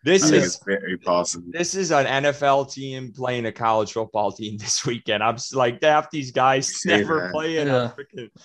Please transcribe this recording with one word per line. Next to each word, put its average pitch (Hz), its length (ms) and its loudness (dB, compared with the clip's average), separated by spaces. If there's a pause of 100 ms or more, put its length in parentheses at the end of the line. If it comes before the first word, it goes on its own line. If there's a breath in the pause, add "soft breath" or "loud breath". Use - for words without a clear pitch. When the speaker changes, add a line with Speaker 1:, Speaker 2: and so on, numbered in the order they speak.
Speaker 1:
This 175 200 4
Speaker 2:
I 156 60 6
think - 120 6
Speaker 1:
is 90 140 -2
Speaker 2:
it's - 100 -20
very 95 320 -4
possible. 87 520 -2
Speaker 1:
this 175 240 -4
is 190 180 -2
an 139 140 4
N 135 200 0
F 143 160 0
L 139 220 4
team 135 500 -10
playing 123 320 -4
a 107 60 -4
college 110 400 0
football 104 400 -2
team 104 260 -10
<laughs> 104 60 -10
this - 200 -2
weekend. 113 380 -2
I'm 113 140 2
s-, - 180 -10
like, 120 280 0
half 151 280 4
these 131 220 -8
guys 135 500 2
Speaker 2:
Say 180 160 2
Speaker 1:
never 156 220 0
Speaker 2:
that. - 120 -6
Speaker 1:
play 160 260 -2
in 147 100 0
Speaker 3:
Yeah. 123 220 2
Speaker 1:
a - 40 -14
freaking, 127 360 -14 (140)